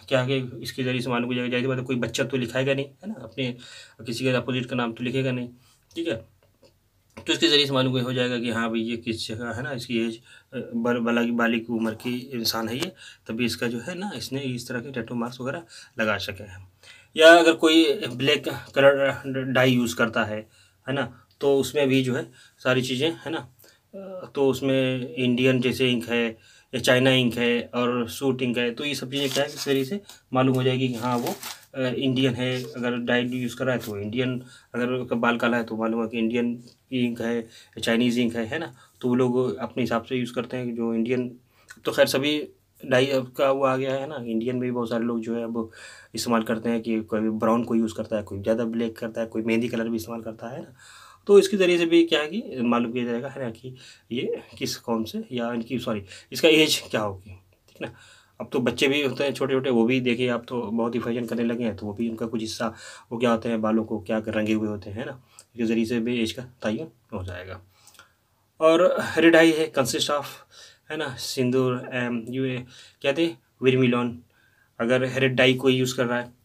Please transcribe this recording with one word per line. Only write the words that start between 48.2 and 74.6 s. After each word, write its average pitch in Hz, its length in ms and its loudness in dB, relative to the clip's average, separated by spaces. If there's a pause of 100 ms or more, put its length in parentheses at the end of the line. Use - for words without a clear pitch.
कोई 98 180 -10
ज़्यादा 113 240 0
ब्लैक 113 320 -4
करता 117 240 -8
है, 113 60 -6
कोई 113 140 -6
मेहंदी 113 260 0
कलर 117 220 -4
भी 117 60 -4
इस्तेमाल 117 260 -8
करता 110 280 -12
है 143 120 -12
ना। - 120 -18 (540)
तो 202 120 12
इसके 202 180 6
ज़रिए 180 200 6
से 170 80 2
भी 170 200 8
क्या 156 140 2
है 151 80 -2
कि 160 340 -6
मालूम 120 300 2
किया 120 140 -2
जाएगा, 120 220 -4
है 135 160 -10
ना, 120 60 -6
कि 127 260 -14 (360)
ये 160 300 -4 (160)
किस 127 180 -6
कौम 113 280 -4
से 107 280 -8
या 120 220 -4
इनकी, 117 260 -4
सॉरी, 107 240 -4 (280)
इसका 135 160 4
एज 156 440 6
क्या 120 100 0
होगी, 101 280 -6
ठीक - 520 -20
है 147 60 -8
ना। - 80 -14 (460)
अब - 120 -12
तो 143 60 0
बच्चे 123 280 2
भी 143 160 2
होते 131 200 -2
हैं 139 100 0
छोटे-छोटे, 135 360 0
वो 117 160 4
भी 131 140 2
देखिए 123 300 0
आप 117 180 -4
तो 123 140 -6
बहुत 113 340 -2
ही 117 40 -2
फैशन 117 260 -4
करने 117 180 -4
लगे 117 200 -2
हैं, 107 120 -4
तो 107 100 -10
वो 104 80 -6
भी 117 160 -4
उनका 113 160 -6
कुछ 113 160 -4
हिस्सा 110 320 -4 (380)
वो 120 60 -6
क्या 120 140 2
होते 113 180 0
हैं, 113 120 -2
बालों 110 240 0
को 107 140 -6
क्या 110 280 -4
रंगे 107 260 0
हुए 107 140 -2
होते 104 220 -8
हैं, 98 80 -10
है 127 80 -8
ना, 131 180 -14 (160)
इसके 117 260 -8
ज़रिए 113 200 2
से 120 140 -2
भी 120 220 -2
एज 110 100 -2
का 127 120 -12
तयन 127 440 -6 (260)
हो 98 100 -8
जाएगा। 92 380 -12 (1000)
और 165 380 6 (200)
रेड 165 180 8
आई 165 160 10
है, 156 220 0
consist 135 360 0
of, 147 160 -2 (640)
है 156 60 -6
ना, 143 180 -6
सिंदूर, 127 800 0
एम, 120 360 -4
यू 131 160 -2
ए, 127 200 -4 (380)
कहते 143 220 2
हैं 165 160 -4 (220)
विरमिलोन। 123 600 2 (560)